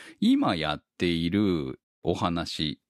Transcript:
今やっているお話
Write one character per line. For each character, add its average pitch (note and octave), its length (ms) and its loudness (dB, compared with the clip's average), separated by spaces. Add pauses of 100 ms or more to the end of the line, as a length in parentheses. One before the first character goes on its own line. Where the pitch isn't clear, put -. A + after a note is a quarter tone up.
(200)
今 A#3+ 360 2
や D2+ 200 -2
っ - 80 -14 (140)
て F2+ 80 0
い E2+ 240 2
る F2+ 500 0 (240)
お E2+ 100 0
話 E2 760 -4